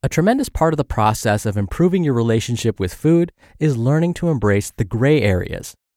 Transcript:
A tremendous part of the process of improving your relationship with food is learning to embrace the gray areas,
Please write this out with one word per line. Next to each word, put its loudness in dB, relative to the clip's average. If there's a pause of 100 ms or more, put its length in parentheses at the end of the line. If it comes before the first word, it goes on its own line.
A -2
tremendous 0
part 0
of -4
the 0
process -2
of -2
improving 0
your 0
relationship -2
with -4
food 2 (300)
is 2
learning 0
to -2
embrace 0
the -2
gray 2
areas, -2 (220)